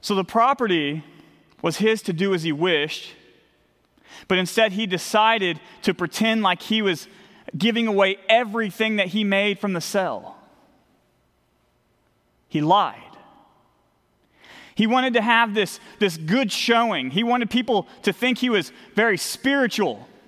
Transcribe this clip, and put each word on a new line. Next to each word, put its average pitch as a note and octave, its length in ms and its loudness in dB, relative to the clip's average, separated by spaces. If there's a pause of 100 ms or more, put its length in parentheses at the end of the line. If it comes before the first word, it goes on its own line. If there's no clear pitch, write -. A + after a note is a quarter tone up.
So - 140 -4
the F#3+ 100 0
property F#3+ 800 0 (560)
was E3 160 -2
his A3 260 2
to F3+ 120 -4
do F#3+ 180 0
as F3 100 -2
he D#3+ 100 -2
wished, D3+ 600 -2 (1160)
but F#3+ 100 2
instead G3+ 340 0
he G#3+ 140 -4
decided F#3+ 760 0 (220)
to G3 100 0
pretend A3 500 -2
like F3+ 200 0
he G#3+ 180 -2
was F#3+ 260 -2 (520)
giving A3+ 280 0
away G3 300 2 (100)
everything A3 680 0
that F#3+ 120 0
he G#3 160 -2
made G3+ 340 0
from G3 160 -4
the E3+ 80 -4
sale. D#3 560 -4 (2000)
He D3+ 140 -2
lied. E3 560 0 (1600)
He A3 120 2
wanted B3+ 260 2
to A#3 80 4
have A3+ 320 4
this, G3+ 260 -2 (200)
this F#3 180 0
good F3+ 340 0
showing. A3 600 0
He E3 120 -2
wanted A#3+ 280 0
people A3+ 360 0 (180)
to G3+ 100 2
think B3 240 0
he A#3 100 -2
was G#3+ 240 0 (220)
very G#3+ 240 2
spiritual. G#3+ 880 -2 (200)